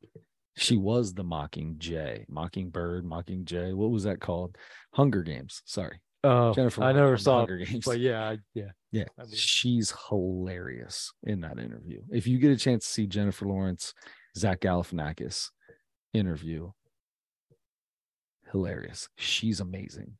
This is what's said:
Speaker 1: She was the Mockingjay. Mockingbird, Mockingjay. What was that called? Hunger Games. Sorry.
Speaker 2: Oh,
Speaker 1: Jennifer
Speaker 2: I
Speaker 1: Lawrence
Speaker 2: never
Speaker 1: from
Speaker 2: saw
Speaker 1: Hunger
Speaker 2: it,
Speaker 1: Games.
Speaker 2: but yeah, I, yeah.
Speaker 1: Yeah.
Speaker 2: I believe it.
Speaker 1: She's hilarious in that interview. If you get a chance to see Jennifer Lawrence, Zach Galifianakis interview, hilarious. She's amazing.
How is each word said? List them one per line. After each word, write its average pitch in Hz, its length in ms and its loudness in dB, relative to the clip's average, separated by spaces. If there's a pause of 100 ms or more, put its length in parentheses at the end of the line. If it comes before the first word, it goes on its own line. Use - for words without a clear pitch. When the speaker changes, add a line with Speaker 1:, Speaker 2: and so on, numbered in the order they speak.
(600)
Speaker 1:
She - 160 4
was 104 380 2
the 92 100 -6
Mockingjay. 78 1040 -6
Mockingbird, 87 760 -4
Mockingjay. 87 720 -4
What 107 160 2
was 107 140 2
that 98 140 0
called? 90 380 -4 (360)
Hunger 127 280 4
Games. 73 440 -6
Sorry. - 340 -8 (240)
Speaker 2:
Oh, 123 300 8
Speaker 1:
Jennifer 123 280 2
Speaker 2:
I 127 40 4
Speaker 1:
Lawrence 135 120 6
Speaker 2:
never 139 200 8
Speaker 1:
from 101 60 -2
Speaker 2:
saw 131 160 8
Speaker 1:
Hunger 95 200 0
Speaker 2:
it, 90 100 -6
Speaker 1:
Games. 113 160 -4
Speaker 2:
but 120 140 0
yeah, 113 280 0
I, 110 100 -4 (180)
yeah. 98 160 -8 (200)
Speaker 1:
Yeah. 110 120 -2 (160)
Speaker 2:
I - 20 -14
believe 113 120 -16
it. 107 60 -4
Speaker 1:
She's 120 540 2 (160)
hilarious 92 1040 -4 (100)
in 101 180 -2
that 71 180 -8
interview. 57 500 -12
If 117 160 0
you 123 140 4
get 143 120 8
a 131 60 4
chance 120 280 2
to - 60 -6
see 107 140 0
Jennifer 101 400 0
Lawrence, 95 480 -2 (420)
Zach 92 260 0
Galifianakis 85 880 -2 (680)
interview, 82 560 -2 (1800)
hilarious. 90 640 -6
She's - 440 -2
amazing. 95 600 -10